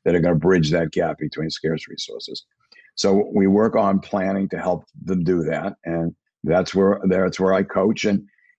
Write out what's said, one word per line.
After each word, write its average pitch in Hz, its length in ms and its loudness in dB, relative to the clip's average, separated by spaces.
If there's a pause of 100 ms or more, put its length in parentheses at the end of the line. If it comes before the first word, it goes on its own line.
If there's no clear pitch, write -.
that 85 100 2
are 90 60 2
gonna 87 140 2
bridge 82 360 2
that 80 200 0
gap 82 280 -2
between 78 300 -6
scarce 80 400 -6
resources. - 560 -14 (500)
So 101 380 2
we 98 140 4
work 104 300 4
on 98 240 2
planning 98 500 -2
to 92 80 -8
help 87 260 -2 (180)
them 90 220 -2
do 87 200 2
that. 78 400 -4
And 82 300 -4 (300)
that's 85 300 0
where, 98 340 2
that's 92 320 0
where 95 140 2
I 98 80 2
coach 98 420 0
and, 101 220 0 (320)